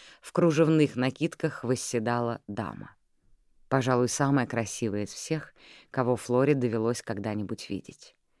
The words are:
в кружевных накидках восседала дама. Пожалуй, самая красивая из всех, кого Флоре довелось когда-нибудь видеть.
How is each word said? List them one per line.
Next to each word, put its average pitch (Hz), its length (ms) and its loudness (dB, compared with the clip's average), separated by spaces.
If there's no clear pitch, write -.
в - 120 -20
кружевных 160 640 4
накидках 131 680 -4
восседала 120 840 -2
дама. 101 480 -8
Пожалуй, 123 400 2
самая 139 380 2
красивая 104 560 -4
из 101 100 -10
всех, - 400 -8
кого 123 240 0
Флоре 131 400 2
довелось 117 480 0
когда-нибудь 104 680 -6
видеть. - 460 -12